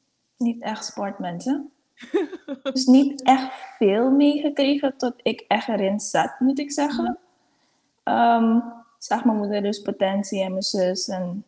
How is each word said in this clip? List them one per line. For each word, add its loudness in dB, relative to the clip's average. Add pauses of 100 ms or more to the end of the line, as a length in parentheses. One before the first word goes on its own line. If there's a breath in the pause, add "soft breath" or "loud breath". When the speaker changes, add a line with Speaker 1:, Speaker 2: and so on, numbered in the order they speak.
(380)
Speaker 1:
Niet -2
echt -8
sportmensen. -6 (240)
Speaker 2:
<laughs> -6
Speaker 1:
Dus -4
niet 6
echt 4 (240)
veel 2
meegekregen 2
tot -2 (100)
ik -4
echt 0
erin 0
zat, -2
moet 2
ik -8
zeggen. -2 (840)
Speaker 2:
Mhm. -2
Speaker 1:
Ehm, 4 (380)
zag -2
mijn 2
moeder -2
dus -2
potentie -2
en -4
mijn -4
zus. -2
En -6